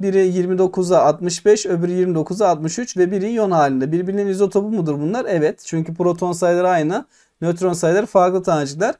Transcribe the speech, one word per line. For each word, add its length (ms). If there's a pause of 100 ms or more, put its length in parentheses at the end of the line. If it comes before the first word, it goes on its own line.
Biri 180
yirmi 400
dokuza 440
altmış 440
beş, 200
öbürü 260
yirmi 220
dokuza 340
altmış 300
üç 180
ve 140
biri 180
iyon 220
halinde. 420
Birbirinin 340
izotopu 420
mudur 320
bunlar? 280
Evet. 380
Çünkü 280
proton 380
sayıları 360
aynı, 360 (360)
nötron 320
sayıları 340
farklı 360
tanecikler. 580